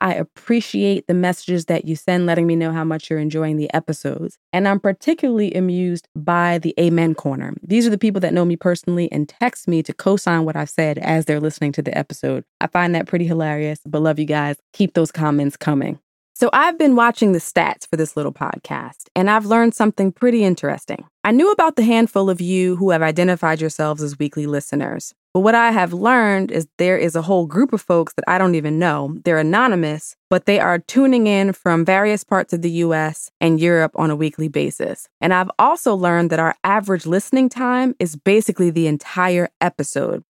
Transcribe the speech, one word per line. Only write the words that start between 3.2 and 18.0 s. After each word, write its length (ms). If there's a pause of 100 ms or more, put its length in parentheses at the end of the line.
the 180
episodes. 640 (140)
And 160
I'm 100
particularly 760
amused 600
by 440
the 200
Amen 380
Corner. 360 (120)
These 200
are 60
the 80
people 220
that 120
know 120
me 100
personally 560
and 180
text 380
me 160
to 100
co-sign 520
what 100
I've 160
said 280
as 260
they're 160
listening 320
to 100
the 160
episode. 460 (160)
I 80
find 260
that 140
pretty 180
hilarious, 580
but 180
love 180
you 40
guys. 320 (160)
Keep 220
those 160
comments 460
coming. 420 (380)
So 160
I've 240
been 200
watching 360
the 60
stats 500
for 80
this 180